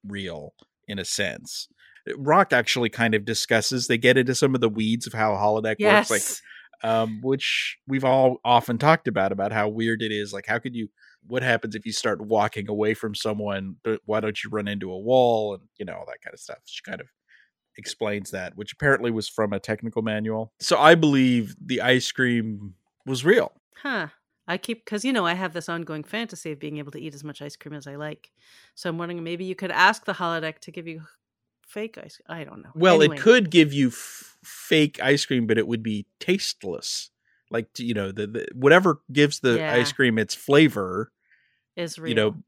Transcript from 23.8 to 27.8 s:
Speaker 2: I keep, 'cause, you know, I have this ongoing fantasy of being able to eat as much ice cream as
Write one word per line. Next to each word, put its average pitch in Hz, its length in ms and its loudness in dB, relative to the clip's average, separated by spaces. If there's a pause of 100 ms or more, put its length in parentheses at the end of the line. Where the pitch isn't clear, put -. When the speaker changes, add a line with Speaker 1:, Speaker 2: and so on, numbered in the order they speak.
Speaker 2:
I 175 100 -4
keep, 226 280 -8
'cause, 214 180 -6
you 262 80 0
know, 208 140 0
I 170 80 0
have 180 200 -4
this 170 140 -8
ongoing 160 360 -8
fantasy 208 500 -10
of 143 60 -14
being 151 180 -10
able 143 160 -12
to 147 80 -14
eat 151 120 -12
as 143 100 -18
much 147 180 -14
ice 143 160 -14
cream 147 160 -18
as 143 120 -16